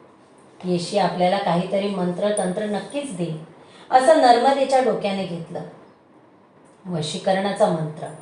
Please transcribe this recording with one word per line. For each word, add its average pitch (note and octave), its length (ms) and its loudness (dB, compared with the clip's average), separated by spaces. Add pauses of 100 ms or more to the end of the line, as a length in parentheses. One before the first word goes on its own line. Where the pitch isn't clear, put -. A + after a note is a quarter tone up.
(640)
येशी F3+ 340 -2
आपल्याला F3+ 400 2
काहीतरी F#3+ 520 0
मंत्रतंत्र F#3 760 -2
नक्कीच G#3 500 -6
देईल, D#3+ 220 -6 (520)
असं C4 280 6
नर्मदेच्या C4 640 4
डोक्याने G3 440 -2
घेतलं. E3 340 -10 (1300)
वशीकरणाचा F#3+ 800 0
मंत्र. D#3+ 400 -4 (160)